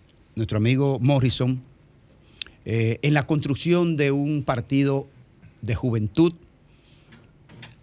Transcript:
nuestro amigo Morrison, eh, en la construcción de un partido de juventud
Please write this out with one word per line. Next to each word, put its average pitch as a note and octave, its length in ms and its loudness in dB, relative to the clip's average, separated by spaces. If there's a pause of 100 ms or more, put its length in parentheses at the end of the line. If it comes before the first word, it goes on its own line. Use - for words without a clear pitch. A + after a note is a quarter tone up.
(360)
nuestro A2 220 -2
amigo C3 440 2
Morrison, C3 600 2 (1040)
eh, A2+ 360 -2
en D3 120 2
la D3 120 2
construcción D#3+ 720 0
de C#3+ 140 2
un C#3+ 320 -2
partido C#3 640 0 (540)
de A2+ 140 -4
juventud A#2 580 0 (1500)